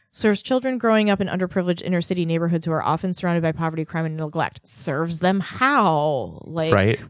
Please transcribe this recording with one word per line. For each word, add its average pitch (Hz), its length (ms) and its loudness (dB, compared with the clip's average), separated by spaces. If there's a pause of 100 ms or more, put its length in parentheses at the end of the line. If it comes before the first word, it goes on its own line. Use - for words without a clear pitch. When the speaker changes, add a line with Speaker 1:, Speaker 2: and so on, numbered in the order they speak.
(100)
Speaker 1:
serves 208 320 0
children 254 360 -2
growing 220 320 4
up 196 100 2
in 190 80 -2
underprivileged 180 540 -2
inner 180 180 0
city 180 260 -2
neighborhoods 165 380 0
who 165 80 -2
are 156 100 0
often 175 320 0
surrounded 170 300 0
by 160 80 2
poverty, 160 320 -4
crime, 160 200 -4
and 156 120 -4
neglect. 156 500 -4
Serves 160 540 -4
them 185 180 2
how? 156 1080 0
Like, 160 300 0
Speaker 2:
Right. 101 240 4 (120)